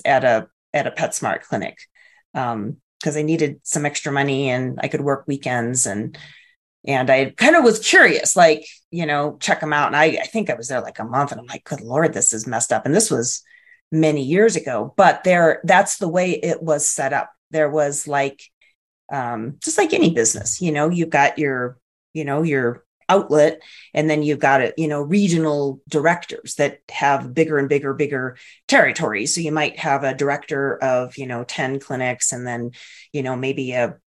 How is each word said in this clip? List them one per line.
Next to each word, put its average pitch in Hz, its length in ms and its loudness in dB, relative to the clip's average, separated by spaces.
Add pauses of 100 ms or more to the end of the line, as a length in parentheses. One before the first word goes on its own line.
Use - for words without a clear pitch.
at 131 180 4
a, 117 240 2 (240)
at 147 140 -2
a - 60 -4
PetSmart - 500 -4
clinic, - 360 -8 (580)
um, 117 420 -6 (260)
'cause 151 140 -2
I 151 40 0
needed 151 420 -2
some 151 220 -2
extra 147 260 -6
money 139 380 0
and 127 320 -4
I 139 60 -4
could 139 140 0
work 139 260 -2
weekends 127 580 -2
and, 104 300 -6 (720)
and 131 240 0
I 135 200 4
kind 285 260 4
of 330 80 6
was 233 160 4
curious, - 560 4
like, 160 300 6 (260)
you 170 140 -4
know, 147 340 -2
check 202 240 -2
'em 151 80 -4
out. 147 160 2
And - 80 -2
I, 151 100 6 (160)
I - 40 -6
think 208 240 -4
I 131 60 -4
was 117 120 -10
there, 127 140 -4
like, - 180 -12
a 113 60 -8
month 131 260 -2
and 123 80 -10
I'm 120 80 -16
like, 113 160 -14
"Good - 160 -8
Lord, 131 340 0
this 107 200 0
is 110 120 -8
messed 120 280 -2
up." 110 120 0
And 135 80 0
this - 160 2
was 123 320 -2 (480)
many 156 340 2
years 180 340 2
ago, 123 400 -4
but 180 260 6
there, 175 400 4
that's 190 340 4
the 185 120 -4
way 180 220 0
it 160 300 -4
was 165 280 0
set 139 240 -2
up. - 180 -4 (200)
There 156 180 2
was, 143 360 -2
like, 139 380 -2 (680)
um, 120 500 -8
just - 180 -6
like 339 160 0
any 311 160 2
business, - 520 -2
you 170 120 -2
know, 147 160 0
you've 170 200 -2
got 143 280 2
your, 131 400 -4 (360)
you 160 120 -8
know, 143 160 -2
your 135 420 -2 (260)
outlet. 160 520 4 (320)
And 156 160 0
then 151 140 0
you've 147 160 0
got, 139 220 4
a, 120 160 0
you 160 100 -2
know, 147 140 -2
regional 151 880 0
directors 160 640 -2
that 143 240 -2 (100)
have 135 440 -2
bigger 156 240 2
and 139 120 0
bigger, 143 240 0
bigger 135 440 -4 (300)
territories. 135 680 2
So 170 60 -4
you 156 100 -4
might 151 280 -2
have 139 240 0
a - 120 -2
director 139 640 -2
of, 127 400 -2
you 135 100 -12
know, 120 160 -8
ten 135 360 -6
clinics 127 520 -4
and 123 160 -8
then, 120 240 -6 (400)
you 147 120 -4
know, 127 120 -6
maybe 131 380 -4
a, 120 240 -2 (220)